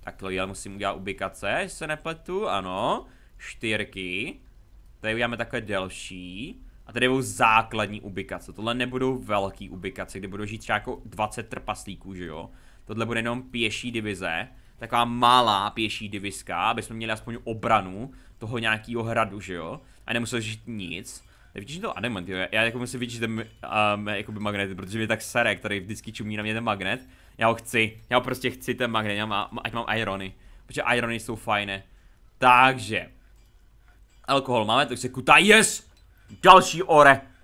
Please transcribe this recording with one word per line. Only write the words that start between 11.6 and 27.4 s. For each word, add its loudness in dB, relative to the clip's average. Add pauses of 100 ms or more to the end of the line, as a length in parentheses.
že -10
jo? -12 (340)
Tohle -4
bude -4
jenom -4
pěší -4
divize. -4 (320)
Taková 0
malá 4
pěší -4
divizka, -4
aby -2
jsme -12
měli -4
aspoň -10
obranu 0 (280)
toho -8
nějakýho -2
hradu, -2
že -10
jo? -10 (260)
A -4
nemusel -2
žít -8
nic. -10 (280)
To -16
je -12
vděčný -12
to -6
adamant, -6
jo. -4 (140)
Já 4
jako 0
musím -6
vidět, -6
že -10
ten, -4 (500)
um, -6
jakoby -6
magnet, -4
protože -8
mě -2
tak -2
sere, 0
který -4
vždycky -10
čumí -8
na -4
mě -4
ten -6
magnet. -2 (300)
Já 4